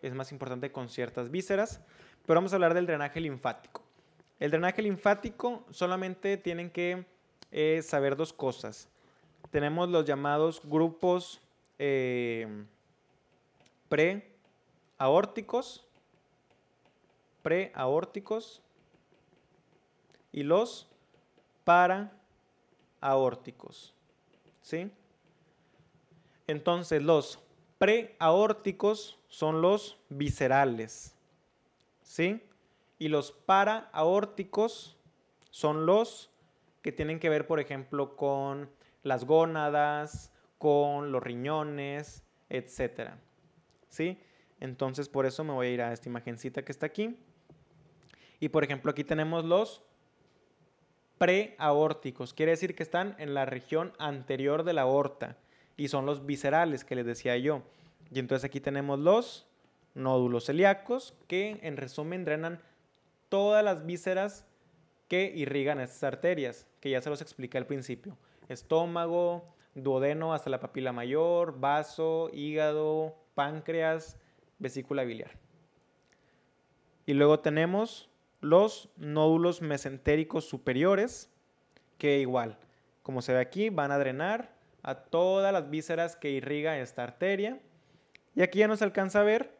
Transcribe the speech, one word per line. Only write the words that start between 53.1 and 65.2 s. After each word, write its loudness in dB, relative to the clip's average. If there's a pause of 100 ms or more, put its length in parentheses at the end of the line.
en -8
la 0
región -4
anterior -2
de -2
la 2
aorta. 0 (400)
Y -4
son -2
los -4
viscerales 0
que -8
les -4
decía -2
yo. -2 (500)
Y -6
entonces -2
aquí -8
tenemos -4
los 2 (480)
nódulos 2
celíacos, 0 (120)
que -4
en -8
resumen -8
drenan -4 (680)
todas 4
las 0
vísceras -4 (640)
que 0